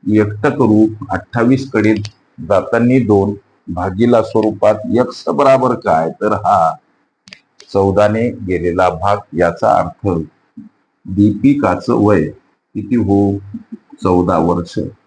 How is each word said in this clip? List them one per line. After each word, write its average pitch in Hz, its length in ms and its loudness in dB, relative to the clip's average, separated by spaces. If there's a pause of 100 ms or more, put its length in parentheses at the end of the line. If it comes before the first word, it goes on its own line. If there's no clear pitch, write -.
एकटं 107 460 0
करू, 110 360 4 (240)
अठ्ठावीस 120 640 -2
कडे 110 220 2 (560)
जाताना 117 480 2 (100)
दोन, 101 260 2 (340)
भागीला 95 560 0
स्वरूपात 107 520 0 (240)
एक्स - 300 -4
बराबर 135 440 2 (120)
काय, 82 240 0 (120)
तर 104 120 0
हा 92 400 0 (1000)
चौदा 98 340 2
ने 113 220 0 (180)
गेलेला 90 440 0
भाग. 98 260 -2 (220)
याचा 113 380 0
अर्थ 87 300 -4 (960)
दीपिकाचं 104 1000 0
वय 101 180 4
किती - 720 -8
हो? 101 420 2 (680)
चौदा 90 340 2
वर्ष. 85 400 -2 (300)